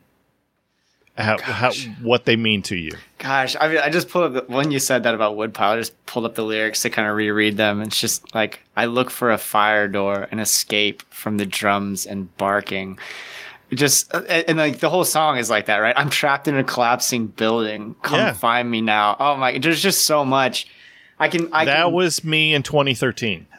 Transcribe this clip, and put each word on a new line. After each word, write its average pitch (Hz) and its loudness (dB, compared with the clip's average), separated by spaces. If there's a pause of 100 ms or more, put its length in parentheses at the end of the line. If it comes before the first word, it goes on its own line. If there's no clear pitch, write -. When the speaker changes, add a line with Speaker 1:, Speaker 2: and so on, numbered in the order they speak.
(1160)
Speaker 1:
how, 107 0
how, 120 -2
Speaker 2:
Gosh. 123 -4 (140)
Speaker 1:
what 117 2
they 120 4
mean 110 2
to 95 -6
you. 80 -6 (280)
Speaker 2:
Gosh, 135 -2
I 151 4
mean, 160 2
I 147 2
just 165 0
pulled 165 0
up - -4
the, 123 -8
when 143 0
you 135 0
said 123 2
that 117 2
about 107 0
Woodpile, 107 0
I 113 2
just - -10
pulled 117 -4
up 117 -6
the 113 -4
lyrics 110 -2
to 117 -2
kinda 107 0
reread 107 2
them. 104 2
It's 107 -4
just - -4
like, 107 -2 (160)
"I 113 2
look 123 0
for 120 0
a 107 2
fire 104 2
door, 98 -2
an 110 -6
escape 104 0
from - -6
the 101 0
drums 101 -2
and 98 -10
barking." 98 -2 (720)
It 131 -4
just, 135 2
uh, 165 -2
and, 165 0
and, 160 2
like, 147 0
the 160 2
whole 175 2
song 156 2
is 113 -2
like 107 0
that, 104 2
right? 110 2
"I'm 143 -8
trapped 139 0
in 143 0
a 135 2
collapsing 120 0
building. 110 -2
Come 151 -2
Speaker 1:
Yeah. 202 0
Speaker 2:
find 120 0
me 117 -2
now." 107 2
Oh 143 2
my, 127 0
there's 151 0
just 185 2
so 151 2
much. 131 0 (540)
I 156 4
can, 165 2
I 160 2
Speaker 1:
That 151 4
Speaker 2:
can 175 2
Speaker 1:
was 175 0
me 156 2
in 139 0
twenty 139 2
thirteen. 107 -2 (120)